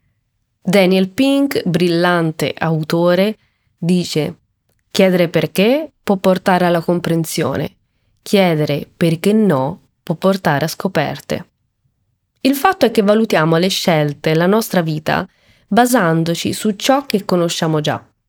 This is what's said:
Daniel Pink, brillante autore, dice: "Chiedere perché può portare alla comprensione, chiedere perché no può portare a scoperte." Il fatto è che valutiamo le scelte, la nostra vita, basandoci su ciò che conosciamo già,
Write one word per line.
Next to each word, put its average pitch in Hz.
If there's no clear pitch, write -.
Daniel 190
Pink, 277
brillante 170
autore, 175
dice: 170
"Chiedere 180
perché 202
può 202
portare 185
alla 170
comprensione, 165
chiedere 156
perché 165
no 175
può 160
portare 170
a -
scoperte." -
Il 269
fatto 381
è 226
che 233
valutiamo 196
le 180
scelte, 156
la 165
nostra 196
vita, 156
basandoci 175
su 214
ciò 269
che 196
conosciamo 170
già, 147